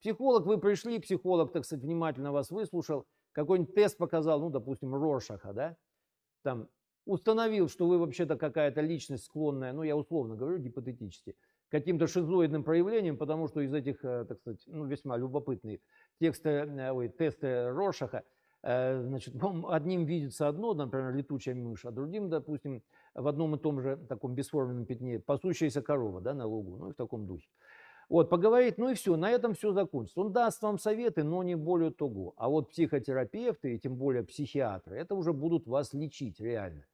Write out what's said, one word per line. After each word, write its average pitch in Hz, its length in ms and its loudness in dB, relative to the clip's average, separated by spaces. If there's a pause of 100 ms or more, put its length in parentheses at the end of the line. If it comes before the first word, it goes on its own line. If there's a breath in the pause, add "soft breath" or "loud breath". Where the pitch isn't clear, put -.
Психолог, 220 440 6
вы 202 140 4
пришли, 208 400 2
психолог, 175 540 2
так 143 120 -2
сказать, 139 200 -6
внимательно 151 480 -2
вас 143 180 0
выслушал, 170 540 -4 (280)
какой-нибудь 160 420 2
тест 208 220 6
показал, 160 440 2
ну, 165 80 -2
допустим, 131 460 -4
Роршаха, 131 580 -2
да, 151 240 -6 (680)
там, 123 240 -4 (380)
установил, 220 640 2
что 175 180 0
вы 180 100 6
вообще-то 160 400 0
какая-то 147 440 2
личность 151 440 -2
склонная, 139 480 -2
ну, 156 100 -6
я 151 120 2
условно 135 400 -2
говорю, 139 240 -4
гипотетически, 120 760 -10 (340)
к - 40 -12
каким-то 160 360 2
шизоидным 160 560 4
проявлениям, 170 540 4
потому 156 300 -2
что 156 140 -2
из 135 120 0
этих, 139 320 -2
э, 123 200 -2
так 107 140 -10
сказать, - 280 -12
ну, 156 180 -8
весьма 135 320 -4
любопытные 127 600 -4 (400 soft breath)
тексты, 160 300 0
э, 143 420 -2
ой, 123 180 -2
тесты 131 640 0
Роршаха, 143 520 -2 (400)
э, 127 400 0
значит, 127 320 -6
<laughs> 117 80 -4
вам 180 240 -2
одним 170 380 2
видится 151 420 0
одно, 196 260 0
например, 131 420 -2
летучая 135 400 -4
мышь, 117 300 -8
а 120 60 -10
другим, 165 380 -6
допустим, 147 540 -6 (320 soft breath)
в 127 120 -2
одном 151 280 0
и 143 40 -2
том 143 220 0
же 135 160 -2 (120)
таком 123 260 -4
бесформенном 127 500 -2
пятне 123 340 -4
пасущаяся 143 600 0
корова, 113 400 -2
да, 120 120 -2
на 131 140 -6
лугу, 107 300 -6
ну, 127 120 -10
и - 40 -12
в - 20 -14
таком 113 320 -8
духе. 90 200 -10 (640 loud breath)
Вот, 165 200 6
поговорить, 220 480 6
ну 240 120 0
и 262 40 2
все, 185 220 2
на 170 160 2
этом 240 220 2
все 208 180 0
закончится. 170 500 -2
Он 202 120 -2
даст 233 280 2
вам 208 160 0
советы, 214 460 0
но 170 200 0
не 180 120 0
более 165 360 2
того. 98 460 -4
А 117 120 0
вот 147 220 2
психотерапевты, 139 1040 0
и - 40 -6
тем 131 160 -4
более 127 280 0
психиатры, 110 760 -4
это 180 180 -6
уже 170 180 0
будут 156 340 0
вас 117 260 -2
лечить 139 480 -6
реально. 98 520 -6